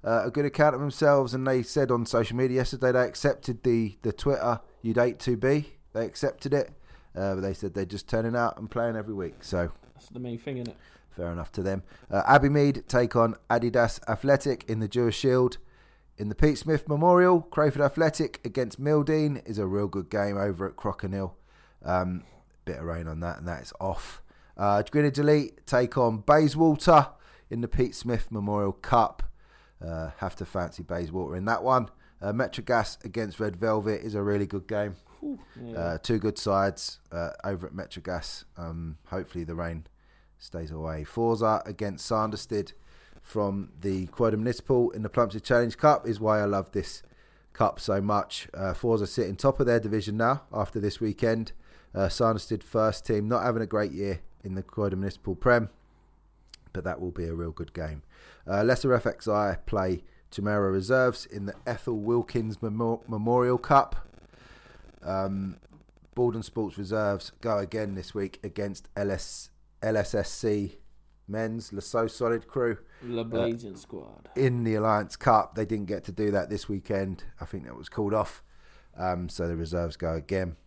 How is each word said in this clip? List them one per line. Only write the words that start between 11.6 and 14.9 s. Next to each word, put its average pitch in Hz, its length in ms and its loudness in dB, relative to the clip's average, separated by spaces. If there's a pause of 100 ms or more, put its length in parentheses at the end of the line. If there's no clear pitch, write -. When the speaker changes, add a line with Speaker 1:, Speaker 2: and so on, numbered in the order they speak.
Speaker 1:
them. 95 180 -2 (300)
Uh, 98 160 4
Abbey 139 220 8
Mead 143 400 2
take 123 260 2
on 113 200 4 (140)
Adidas 117 600 2
Athletic 135 600 2
in 110 120 -2
the 110 80 -2
Dewar 120 240 2